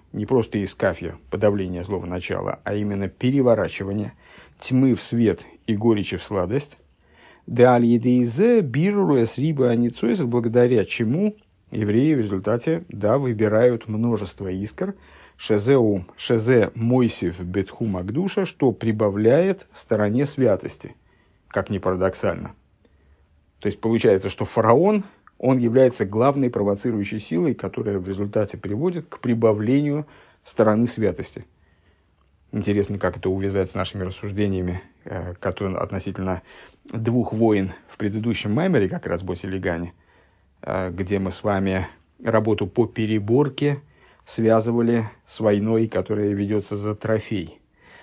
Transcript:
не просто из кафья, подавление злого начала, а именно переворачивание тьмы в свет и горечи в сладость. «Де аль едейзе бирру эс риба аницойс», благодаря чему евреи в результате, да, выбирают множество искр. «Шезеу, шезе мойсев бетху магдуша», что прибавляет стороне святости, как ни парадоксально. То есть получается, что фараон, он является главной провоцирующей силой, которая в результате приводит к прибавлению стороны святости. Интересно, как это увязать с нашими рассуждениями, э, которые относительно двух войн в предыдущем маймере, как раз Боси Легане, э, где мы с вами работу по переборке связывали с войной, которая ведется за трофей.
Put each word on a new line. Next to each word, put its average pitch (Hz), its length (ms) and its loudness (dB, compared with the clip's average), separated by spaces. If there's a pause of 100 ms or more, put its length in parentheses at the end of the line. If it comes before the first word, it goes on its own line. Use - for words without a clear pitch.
(120)
не 104 140 -4
просто 117 320 0
из 98 160 -4
кафья, 87 420 -4 (140)
подавление 95 540 0
злого 92 200 -6
начала, 87 600 -6
а 98 100 -6
именно 101 340 -4
переворачивание 107 1040 0 (480)
тьмы 131 340 2
в - 80 -6
свет 113 440 0 (200)
и 110 80 0
горечи 104 440 0
в - 40 -12
сладость. 101 540 -4 (680)
«Де 120 180 4
аль 123 220 6
едейзе 123 720 4
бирру 165 560 2
эс 117 220 0
риба 139 320 2
аницойс», 120 500 0
благодаря 120 640 2
чему 165 500 -2 (380)
евреи 113 420 2
в 131 60 2
результате, 113 680 -2
да, 107 280 2
выбирают 113 680 2
множество 107 600 -2
искр. 104 460 -6 (420)
«Шезеу, 107 680 2 (120)
шезе 113 580 2
мойсев 113 680 0
бетху 92 460 -4
магдуша», 110 600 -2
что - 240 0
прибавляет 113 1000 2
стороне 110 540 -2
святости, - 680 -2 (540)
как - 220 -4
ни 101 80 -2
парадоксально. 92 720 -2 (1080)
То - 60 -4
есть 101 140 -6
получается, 110 480 2
что 101 160 -6
фараон, 143 580 4 (360)
он 131 200 2
является 120 460 4
главной 123 460 2
провоцирующей 101 680 -2
силой, 160 360 -2
которая 101 440 -4
в 90 80 -8
результате 101 520 -4
приводит 156 500 -6
к - 120 -18
прибавлению 120 840 2 (380)
стороны 107 420 2
святости. 98 600 -4 (1040)
Интересно, 101 460 0
как 92 180 -2
это - 140 -2
увязать 98 400 -2
с - 40 -14
нашими 95 280 -6
рассуждениями, 92 800 -4 (220)
э, 87 360 -10
которые 92 380 -4
относительно 92 640 -6 (500)
двух 117 400 -2
войн 107 400 2 (160)
в - 80 -20
предыдущем 107 560 -4
маймере, 143 360 2
как - 180 -8
раз 90 160 -4
Боси 98 240 -8
Легане, 87 480 -4 (680)
э, 92 280 -4
где 95 280 -4
мы 98 120 -4
с - 140 -10
вами 95 420 0 (360)
работу 110 440 0
по 110 200 0
переборке 123 920 0 (460)
связывали 117 800 2 (220)
с - 140 -14
войной, 110 460 2
которая 104 480 -2
ведется 101 420 -2
за 104 180 -4
трофей. 107 680 -4 (420)